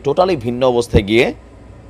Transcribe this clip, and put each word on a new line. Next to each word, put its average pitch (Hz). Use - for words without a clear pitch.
টোটালি 180
ভিন্ন 123
অবস্থায় 117
গিয়ে 113